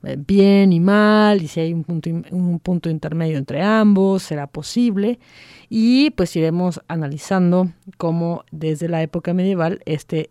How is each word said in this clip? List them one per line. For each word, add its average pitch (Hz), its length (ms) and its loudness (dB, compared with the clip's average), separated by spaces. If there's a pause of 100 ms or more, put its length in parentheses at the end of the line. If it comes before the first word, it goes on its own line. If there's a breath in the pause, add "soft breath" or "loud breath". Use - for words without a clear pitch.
eh, 135 120 -8
bien 196 560 4
y 165 80 4
mal, 208 600 4
y 151 60 -8
si 165 120 -6
hay 165 140 -2
un 165 100 -4
punto 170 240 -6
in-, 165 220 -6
un 175 300 -2
punto 175 280 -4
intermedio 160 480 -4
entre 139 240 -4
ambos, 196 640 2
será 147 240 -8
posible, 214 720 -2 (500 loud breath)
y 240 420 2
pues - 260 -4
iremos 170 520 -2
analizando 175 840 0 (260)
cómo 170 540 -4
desde 156 360 -6
la 165 140 -2
época 175 320 -4
medieval 180 500 0
este 156 460 -6